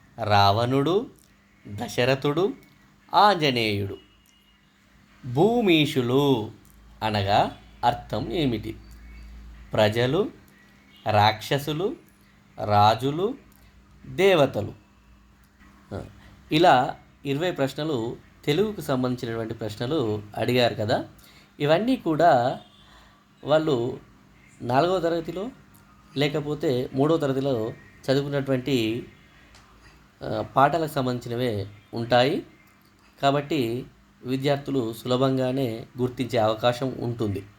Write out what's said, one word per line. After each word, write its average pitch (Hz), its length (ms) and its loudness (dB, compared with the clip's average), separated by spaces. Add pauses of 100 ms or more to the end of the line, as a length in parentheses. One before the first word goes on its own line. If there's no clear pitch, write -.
(240)
రావణుడు, 120 880 2 (560)
దశరథుడు, 135 880 0 (600)
ఆంజనేయుడు. 123 840 2 (1400)
భూమీషులు 139 1160 2 (520)
అనగా 107 540 2 (280)
అర్థం 120 480 -2
ఏమిటి? 113 420 -2 (1000)
ప్రజలు, 120 580 2 (800)
రాక్షసులు, 143 840 0 (680)
రాజులు, 120 680 2 (680)
దేవతలు. 139 680 2 (1800)
ఇలా 156 480 4 (260)
ఇరవై 147 260 -2
ప్రశ్నలు 135 680 -4 (280)
తెలుగుకు 196 360 0
సంబంధించినటువంటి 123 720 -4
ప్రశ్నలు 110 680 -4 (140)
అడిగారు 117 380 2
కదా. 123 340 -2 (500)
ఇవన్నీ 180 360 2
కూడా 151 640 2 (840)
వాళ్ళు 139 560 0 (640)
నాలుగవ 147 380 2
తరగతిలో 165 520 -4 (680)
లేకపోతే 147 760 -2
మూడవ 147 240 2
తరగతిలో 135 560 -2 (380)
చదువుకున్నటువంటి, 131 960 -2 (1160)
ఆ, 117 180 -4
పాఠాలకు 151 500 0
సంబంధించినవే 123 760 -4 (260)
ఉంటాయి. 123 520 2 (760)
కాబట్టి 139 640 0 (380)
విద్యార్థులు 135 720 -2
సులభంగానే 127 920 -2 (100)
గుర్తించే 123 420 -2
అవకాశం 120 600 0
ఉంటుంది. 117 460 -4 (140)